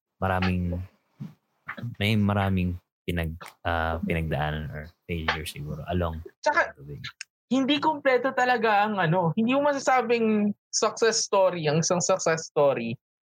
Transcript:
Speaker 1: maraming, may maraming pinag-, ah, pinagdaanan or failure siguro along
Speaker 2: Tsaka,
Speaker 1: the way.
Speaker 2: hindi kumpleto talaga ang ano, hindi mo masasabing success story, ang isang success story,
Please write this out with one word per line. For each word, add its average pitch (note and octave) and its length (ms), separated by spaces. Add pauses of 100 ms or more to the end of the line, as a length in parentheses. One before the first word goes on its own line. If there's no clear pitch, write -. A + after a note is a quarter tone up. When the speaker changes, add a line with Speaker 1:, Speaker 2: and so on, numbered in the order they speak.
(160)
Speaker 1:
maraming, F#2 640 (1200)
may G#2 160
maraming G2 640 (240)
pinag-, E2 320 (280)
ah, E2 380
pinagdaanan D2+ 720
or D2+ 160 (180)
failure D#2+ 400
siguro - 420
along E2 360 (180)
Speaker 2:
Tsaka, - 320
Speaker 1:
the C#3 140
way. D3 160 (460)
Speaker 2:
hindi C4+ 300
kumpleto C#4 520
talaga A#3 560
ang G#3+ 100
ano, E3+ 380
hindi A3+ 180
mo C#4+ 140
masasabing A#3 880 (160)
success A3 500
story, F3 460
ang D3+ 160
isang F3 160
success E3+ 480
story, A#2+ 480 (280)